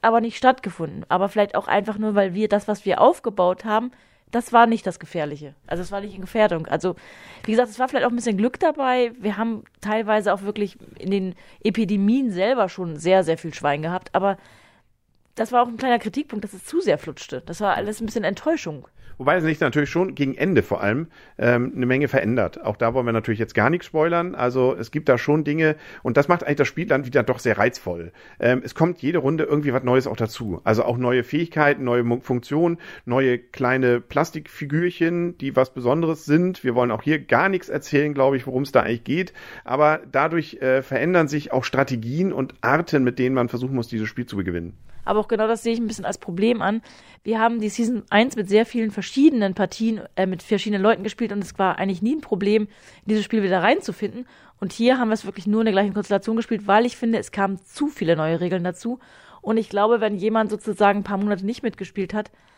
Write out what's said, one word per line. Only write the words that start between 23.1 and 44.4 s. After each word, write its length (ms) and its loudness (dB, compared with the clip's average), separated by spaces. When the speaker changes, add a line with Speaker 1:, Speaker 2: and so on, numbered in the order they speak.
Speaker 2:
natürlich 260 -2
jetzt 140 -4
gar 160 4
nichts 160 -2
spoilern. 480 0
Also 420 2
es 140 -10
gibt 180 -4
da 120 6
schon 240 2
Dinge, 320 2
und 160 0
das 100 4
macht 160 2
eigentlich 140 0
das 100 2
Spiel 200 -6
dann 180 0
wieder 160 2
doch 160 0
sehr 220 0
reizvoll. 520 -2
Ähm, 260 2
es 80 -12
kommt 300 0
jede 160 0
Runde 240 0
irgendwie 280 0
was 120 0
Neues 240 2
auch 100 -6
dazu. 460 -6
Also 200 2
auch 140 0
neue 260 0
Fähigkeiten, 600 0
neue 200 2
Mo-, 180 0
Funktionen, 580 -2
neue 320 2
kleine 640 0
Plastikfigürchen, 1400 -2
die 180 -4
was 180 2
Besonderes 520 0
sind. 380 2
Wir 120 0
wollen 160 2
auch 100 -4
hier 180 0
gar 300 2
nichts 200 -4
erzählen, 440 0
glaub 220 4
ich, 120 -4
worum's 240 -4
da 100 4
eigentlich 220 -2
geht. 300 -4
Aber 380 2
dadurch, 500 0
äh, 200 2
verändern 460 2
sich 240 -4
auch 120 0
Strategien 720 -2
und 280 -4
Arten, 420 2
mit 160 0
denen 160 0
man 140 0
versuchen 260 -6
muss, 120 -4
dieses 200 -4
Spiel 180 -8
zu 120 -8
gewinnen. 360 -4